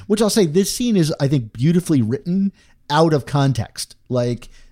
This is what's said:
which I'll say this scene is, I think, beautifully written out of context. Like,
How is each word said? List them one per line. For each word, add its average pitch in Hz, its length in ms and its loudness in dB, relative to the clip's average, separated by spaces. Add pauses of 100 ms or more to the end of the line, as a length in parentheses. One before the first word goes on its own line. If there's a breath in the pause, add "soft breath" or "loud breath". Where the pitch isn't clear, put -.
which 208 140 0
I'll 214 100 2
say 202 160 2
this 190 280 0
scene 240 220 -2
is, 160 240 0
I 143 80 0
think, 127 240 -2
beautifully 156 500 2
written 175 500 -2 (380 soft breath)
out 160 220 4
of 139 120 0
context. 135 720 -2 (120)
Like, 120 400 -4 (240 soft breath)